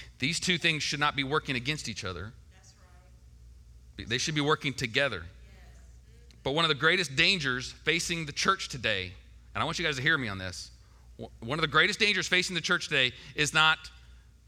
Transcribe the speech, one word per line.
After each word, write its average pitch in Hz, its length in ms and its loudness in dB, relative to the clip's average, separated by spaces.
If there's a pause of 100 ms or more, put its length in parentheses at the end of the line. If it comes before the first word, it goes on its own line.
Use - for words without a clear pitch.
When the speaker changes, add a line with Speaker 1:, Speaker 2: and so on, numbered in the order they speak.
(200)
Speaker 1:
These 160 200 0
two 180 180 0
things 160 240 0
should 147 200 -2
not 147 160 0
be 139 80 -2
working 139 320 -2
against 131 320 -4
each 104 160 -10
other. 92 260 -8 (240)
Speaker 2:
That's - 180 -20 (1200)
right. - 100 -10
Speaker 1:
They 127 100 0
should 151 180 -2
be 147 60 0
working 147 320 2
together. 120 520 -2
Speaker 2:
Yes. - 1160 -20
Speaker 1:
But 135 80 0
one 160 120 2
of 160 60 2
the 147 60 4
greatest 156 420 2
dangers 147 560 2 (100)
facing 165 420 0
the 143 60 -10
church - 380 0
today, 104 420 -2 (420)
and 104 80 -2
I 127 40 2
want 160 140 -4
you 175 40 -4
guys 151 140 0
to 127 40 -6
hear 156 160 4
me 123 120 -2
on 98 80 -6
this, 92 340 -10 (460)
w-, 117 120 -12 (120)
one 131 180 -4
of - 20 2
the 160 60 2
greatest 165 320 4
dangers 208 260 2
facing 180 300 2
the 160 60 0
church 175 260 0
today 131 240 2 (240)
is 147 180 0
not 156 260 6 (680)